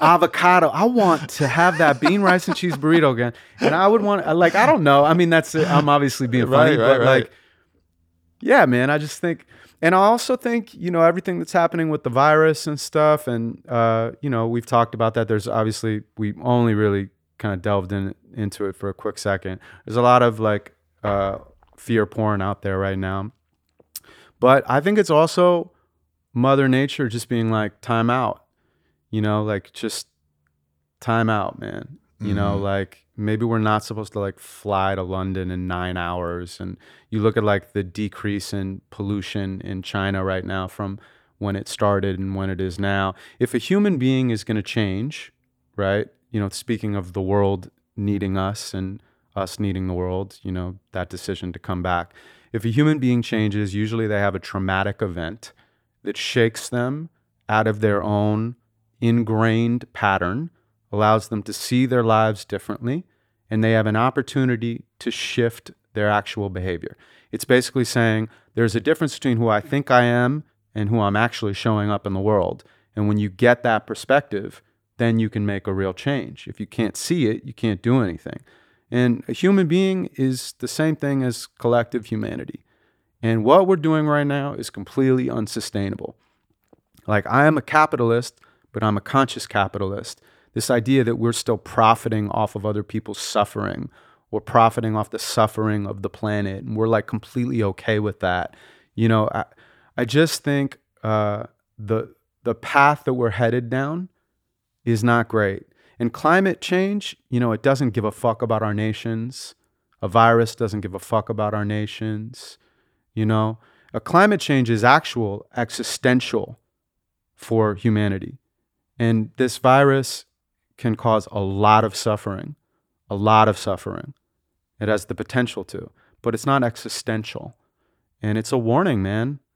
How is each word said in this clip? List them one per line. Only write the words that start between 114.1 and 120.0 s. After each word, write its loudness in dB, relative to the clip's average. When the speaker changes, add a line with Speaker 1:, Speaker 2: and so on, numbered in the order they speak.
Speaker 1:
change 0
is 2
actual, 2
existential -2
for 0
humanity. -2
And 0
this 0
virus 2